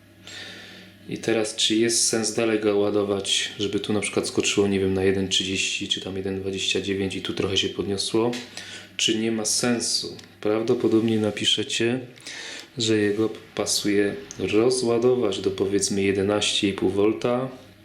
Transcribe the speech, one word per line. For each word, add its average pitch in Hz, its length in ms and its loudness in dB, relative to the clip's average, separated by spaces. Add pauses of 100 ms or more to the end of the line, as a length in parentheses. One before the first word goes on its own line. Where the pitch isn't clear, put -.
(1080)
I 120 100 -6
teraz, 110 380 0
czy 110 200 2
jest 113 320 2
sens 110 260 0
dalej 113 260 2
go 104 160 2
ładować, 101 800 0
żeby 101 220 -2
tu - 120 -2
na 104 80 2
przykład - 280 -2
skoczyło, - 400 2
nie 98 120 2
wiem, 95 140 2
na 95 100 2
jeden 95 240 2
trzydzieści 95 600 -2
czy - 120 -2
tam 95 160 -8
jeden 95 240 -4
dwadzieścia 95 400 -2
dziewięć 95 340 -2
i 92 80 -6
tu - 100 -4
trochę 95 240 -2
się 98 120 2
podniosło, 101 640 0 (680)
czy - 220 0
nie 113 140 0
ma 110 120 -2
sensu? - 720 0 (240)
Prawdopodobnie 113 800 2
napiszecie, 107 840 0 (800)
że 110 180 2
jego 104 340 2 (240)
pasuje 101 600 2 (240)
rozładować 117 1000 2
do, 98 120 -2
powiedzmy, 98 520 0
jedenaście 98 680 2
i 98 40 2
pół 95 180 0
volta, 113 580 0 (360)